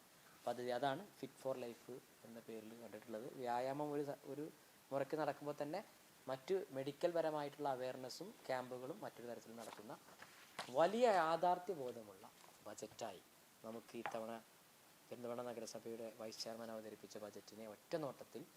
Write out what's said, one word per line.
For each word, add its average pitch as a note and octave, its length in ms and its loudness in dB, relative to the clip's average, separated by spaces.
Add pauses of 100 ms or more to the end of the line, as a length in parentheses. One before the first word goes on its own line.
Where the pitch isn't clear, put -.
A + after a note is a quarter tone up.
(460)
പദ്ധതി. A#2+ 320 0
അതാണ് C#3 240 2 (180)
Fit C3+ 140 -6 (100)
for C3 200 2
Life A#2+ 260 -8 (360)
എന്ന A#2 220 -12
പേരിൽ A2 240 -8 (120)
കണ്ടിട്ടുള്ളത്. A2 420 -6 (140)
വ്യായാമം C3 560 2
ഒരു D3 140 2
സ-, C3+ 120 -4 (100)
ഒരു C#3 140 -4 (460)
മുറയ്ക്ക് C#3 300 2
നടക്കുമ്പോൾ D3 400 0
തന്നെ D#3+ 220 -2 (440)
മറ്റു C3+ 280 2 (220)
മെഡിക്കൽ C#3+ 340 4
പരമായിട്ടുള്ള D3+ 640 2
അവെയർനെസ്സും B2+ 580 -4 (140)
ക്യാമ്പുകളും B2+ 560 -2
മറ്റൊരു A#2 280 -8
തരത്തിൽ A2+ 240 -10
നടത്തുന്ന A2+ 380 -8 (880)
വലിയ G3+ 260 10 (160)
യാഥാർത്ഥ്യ F3+ 520 6
ബോധമുള്ള A2+ 520 -6 (420)
ബജറ്റായി G#2 540 -6 (440)
നമുക്ക് A2+ 380 -8
ഇത്തവണ A2+ 280 -2 (800)
പെരിന്തൽമണ്ണ A#2+ 400 -4
നഗരസഭയുടെ A2+ 720 -6
വൈസ് A2 240 -6
ചെയർമാൻ A2+ 280 -6
അവതരിപ്പിച്ച G#2+ 460 -8
ബജറ്റിനെ G#2 560 -10
ഒറ്റ - 220 -6
നോട്ടത്തിൽ C3+ 480 -4 (120)